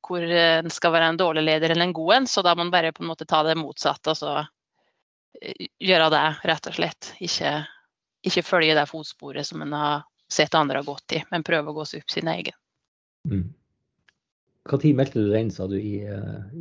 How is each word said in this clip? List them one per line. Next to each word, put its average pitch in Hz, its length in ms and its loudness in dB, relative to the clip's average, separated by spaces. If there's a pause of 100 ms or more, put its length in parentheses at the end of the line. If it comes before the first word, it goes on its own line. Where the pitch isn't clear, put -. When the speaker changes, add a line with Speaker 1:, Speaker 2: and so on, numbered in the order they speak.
Speaker 1:
hvor, 180 200 -6
eh, 170 360 4
en 165 120 -4
skal 165 220 2
være 165 200 6
en 165 40 -2
dårlig 160 280 2
leder 156 260 2
enn 170 120 4
en 180 100 0
god 165 220 2
en, 262 120 4
så 208 160 -2
da 175 120 6
må 170 120 0
en 175 40 -4
bare 165 220 2
på 170 120 -12
en 165 60 -6
måte 160 160 -10
ta 156 180 4
det 160 140 2
motsatte, 147 520 -4
og 156 60 -2
så, 147 320 -4 (920)
eh, - 260 -12 (100)
gjøre 165 320 4
det, 151 140 4 (260)
rett 160 160 -2
og - 80 -10
slett. - 460 -6
Ikke, 151 460 -4 (600)
ikke 185 160 0
følge 160 320 2
det 147 140 2
fotsporet 143 580 -12
som 156 160 -10
en 147 100 -6
har 147 320 -2 (240)
sett - 260 0
andre 143 240 2
har 143 60 -4
gått 143 280 -10
i, 156 180 -4
men 165 140 -4
prøve 151 260 -2
å 151 40 -10
gå 151 120 -8
seg 151 160 -12
opp - 80 -10
sin 165 160 -4
egen. 165 280 -6 (760)
Speaker 2:
Mm. 98 260 -4 (1120)
Hva 135 160 -2
tid 151 160 4
meldte 131 240 0
du 104 100 2
deg 107 100 2
inn, 113 100 -2
sa 95 160 -6
du, 98 100 -4
i, 104 300 -6
eh, 101 360 -10 (180)